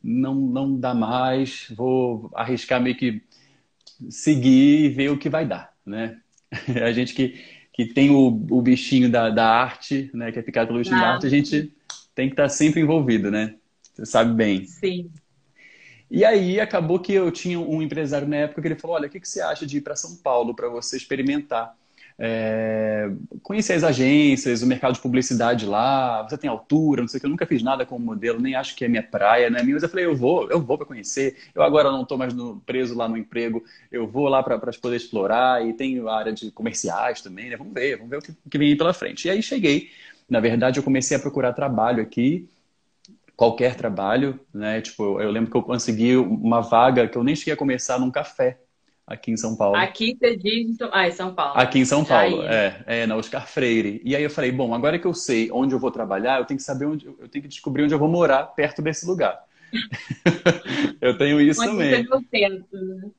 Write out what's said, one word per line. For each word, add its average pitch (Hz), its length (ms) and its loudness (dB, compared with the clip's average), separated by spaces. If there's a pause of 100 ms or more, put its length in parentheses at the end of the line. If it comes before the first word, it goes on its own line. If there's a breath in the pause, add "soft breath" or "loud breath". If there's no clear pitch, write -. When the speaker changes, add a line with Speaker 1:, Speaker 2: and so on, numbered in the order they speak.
Speaker 1:
não, 131 280 0
não 135 440 0
dá 123 140 -2
mais, 127 800 -2
vou 123 600 0
arriscar 123 440 -2
meio 123 160 0
que 117 280 -4 (840 soft breath)
seguir 143 800 6
e 139 40 4
ver 135 200 -2
o 139 80 0
que 143 120 -4
vai 156 160 -2
dar", 92 280 -8 (120)
né? 113 320 -8 (340)
<laughs> 117 340 -4
A 117 80 2
gente 123 200 -2
que, 127 300 -2 (300 loud breath)
que 117 140 -2
tem 139 240 4
o, 139 160 8 (240)
o 123 100 4
bichinho 127 500 4
da, 117 180 4
da 113 180 4
arte, 127 640 0
né, 117 180 -8
que 120 80 -8
é - 20 -8
picado 117 260 -2
pelo 117 120 -2
bichinho 120 200 2
da 120 80 4
Speaker 2:
Ah. 117 80 2
Speaker 1:
arte, - 100 -4
a 131 40 2
gente 147 440 2 (400)
tem 135 160 -2
que 135 60 -8
tá 143 120 4
sempre 151 320 2
envolvido, 131 500 2
né? 107 260 -2 (380)
Você 110 120 -12
sabe 117 280 2
bem. 104 320 2
Speaker 2:
Sim. 180 440 -6 (1000 soft breath)
Speaker 1:
E 190 140 2
aí 202 380 4
acabou 180 380 0
que 185 120 -6
eu 190 200 2
tinha 175 280 -4
um 160 220 -4
empresário 143 460 -4
na 147 100 -2
época 147 240 -4
que 170 60 -4
ele 160 80 -2
falou, 165 200 -6
"Olha, 147 120 -4
o - 20 -10
que 185 100 -16
que - 80 -16
você 185 140 -8
acha 156 240 -4
de 143 140 -4
ir - 20 -8
pra 143 160 -10
São 170 200 -12
Paulo 120 380 0
pra 120 140 -6
você 120 260 -8
experimentar?" 135 800 -4 (420 soft breath)
É... 110 920 -2 (340)
conhecer 208 300 -2
as 160 100 2
agências, 135 800 4
o 123 60 2
mercado 127 260 0
de - 80 -6
publicidade 120 640 0
lá, 117 580 0
você 123 140 -8
tem 147 120 -6
altura, 143 520 0
não 120 80 -2
sei 135 80 -8
o 123 40 -6
que, - 40 -8
eu 143 40 -2
nunca 165 160 -2
fiz 131 160 0
nada 127 240 0
como 120 200 -10
modelo, 113 340 -4
nem 131 160 -2
acho 135 200 -6
que 127 100 -6
é - 20 0
minha 117 160 0
praia, 113 460 4
não 120 100 0
é 120 40 0
minha, 135 120 2
mas 156 80 -2
eu 170 60 -2
falei, 180 160 -2
eu 160 100 0
vou, 127 340 0
eu 165 120 2
vou 135 160 -2
pra 143 100 -10
conhecer, 131 480 -6 (180 loud breath)
eu 156 80 0
agora 147 300 4
não 131 140 -4
tô 135 120 -6
mais 127 160 -4
no, 120 320 -10
preso 127 300 -4
lá 117 120 -4
no 113 100 -4
emprego, 113 460 -6 (280 soft breath)
eu 117 160 -6
vou 135 220 0
lá 135 120 4
pra, 131 160 -2
pra 117 140 -6 (100)
poder 120 140 -4
explorar, 117 680 0
e 113 80 -4
tem 131 340 -4
a 110 60 -4
área 110 200 -4
de 107 180 -12
comerciais 110 720 -6
também, 101 280 -16
né, 120 80 -10
vamos 107 160 -16
ver, 123 240 -2
vamos 113 120 -16
ver 139 80 -8
o 151 40 -10
que, - 100 -20
o - 180 -20
que - 80 -4
vem 147 120 4
aí 147 80 4
pela 165 160 2
frente. - 340 -8
E - 40 -2
aí 214 120 0
cheguei, 175 460 0 (400 loud breath)
na 120 100 2
verdade 120 400 2
eu 135 40 -4
comecei 131 340 0
a - 20 0
procurar 135 320 -2
trabalho 120 500 0
aqui, 135 460 -2 (880 soft breath)
qualquer 120 400 2
trabalho, 117 640 -2 (140)
né, 107 260 -4
tipo, - 240 -8
eu, 101 180 -2
eu 107 100 0
lembro 113 200 -2
que 131 60 0
eu 113 60 0
consegui 120 520 0
uma 113 460 2
vaga 120 460 4
que - 100 -6
eu 120 60 0
nem 143 120 2
cheguei 151 180 -4
a 143 40 -6
começar 127 420 -2
num 127 100 0
café, 127 500 -4 (480)
aqui - 240 -12
em 113 60 -2
São 113 180 -4
Paulo. 101 200 2
Speaker 2:
Aqui 220 440 -2
você 233 160 2
diz, 226 340 -2
então, 233 220 -6
ah, 190 160 2
em 170 40 0
São 185 240 -8
Paulo. 143 240 0
Speaker 1:
Aqui 127 200 4
em 127 60 6
São 143 180 2
Speaker 2:
Já 127 180 4
Speaker 1:
Paulo, 92 220 2
Speaker 2:
ia. - 60 -6
Speaker 1:
é, 107 380 0
é, 117 180 -2
na 110 100 -2
Oscar 117 320 -8
Freire. 113 560 0
E 131 120 -2
aí 147 80 0
eu 143 60 -2
falei: 127 220 -2
bom, 127 220 -2
agora 143 240 0
que 175 80 -6
eu 175 80 0
sei 113 380 0
onde 131 240 0
eu 120 40 0
vou 123 120 -2
trabalhar, 113 480 -2
eu 123 60 -2
tenho 139 120 -6
que 135 60 -8
saber 139 220 -6
onde, 151 200 -6
eu 135 240 -20
tenho 143 140 -10
que 147 40 -18
descobrir 143 360 -4
onde 147 100 2
eu 147 60 0
vou 151 80 2
morar 156 380 4
perto - 360 -4
desse 156 240 -4
lugar. 165 380 -2 (280 loud breath)
<laughs> - 1300 -2
Eu 123 160 2
tenho 143 240 2
isso 147 200 4
Speaker 2:
Onde 214 100 0
Speaker 1:
também. 175 200 0
Speaker 2:
você 233 120 4
viu 262 280 0
perto, 196 460 -2
né? 190 420 -10